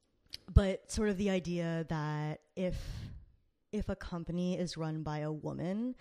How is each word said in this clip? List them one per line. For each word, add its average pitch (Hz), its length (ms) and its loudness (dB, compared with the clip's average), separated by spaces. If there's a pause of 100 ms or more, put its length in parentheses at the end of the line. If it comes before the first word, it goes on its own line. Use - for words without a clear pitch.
(520)
but 196 380 6
sort 214 200 2
of 190 80 0
the 202 120 2
idea 170 600 0
that 151 500 -2 (160)
if, 180 200 0 (960)
if 208 180 -2
a 196 60 -2
company 175 640 -2
is 175 180 -4
run 156 280 -4
by 151 160 -4
a 151 120 -2
woman, 160 680 -4